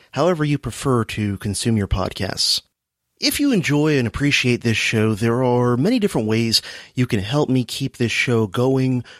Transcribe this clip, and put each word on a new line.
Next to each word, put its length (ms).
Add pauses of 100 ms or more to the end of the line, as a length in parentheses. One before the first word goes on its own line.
(120)
however 300
you 140
prefer 480
to 320
consume 400
your 100
podcasts. 760 (580)
If 200
you 120
enjoy 460
and 100
appreciate 540
this 160
show, 340
there 320
are 320
many 220
different 300
ways 340 (320)
you 120
can 140
help 300
me 140
keep 340
this 140
show 340
going, 580 (160)